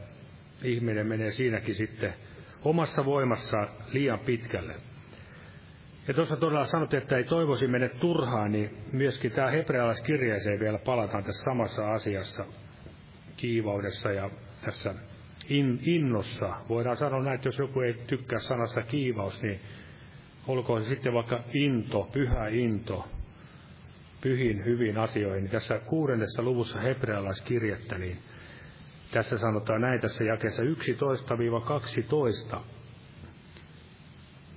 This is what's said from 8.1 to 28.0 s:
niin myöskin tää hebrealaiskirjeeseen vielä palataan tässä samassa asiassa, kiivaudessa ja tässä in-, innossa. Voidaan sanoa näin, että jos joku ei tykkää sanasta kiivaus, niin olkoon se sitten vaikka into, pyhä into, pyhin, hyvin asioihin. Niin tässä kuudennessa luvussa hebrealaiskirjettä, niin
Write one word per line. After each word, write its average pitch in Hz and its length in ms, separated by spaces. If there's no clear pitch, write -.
niin 104 260
myöskin 131 400
tää 131 200
hebrealaiskirjeeseen 120 1080
vielä 107 180
palataan 110 460
tässä - 200
samassa 110 480
asiassa, 101 540
kiivaudessa 104 720
ja 98 180
tässä 104 280
in-, 135 320
innossa. 127 720
Voidaan 117 280
sanoa 131 260
näin, 135 120
että 131 120
jos 123 120
joku 135 220
ei 120 120
tykkää 117 460
sanasta 117 420
kiivaus, 113 600
niin 101 180
olkoon 123 360
se 110 60
sitten 131 240
vaikka 117 300
into, 123 600
pyhä 120 340
into, 107 600
pyhin, 123 440
hyvin 117 320
asioihin. 104 460
Niin 98 80
tässä 110 280
kuudennessa 131 640
luvussa 120 360
hebrealaiskirjettä, 107 1200
niin 90 200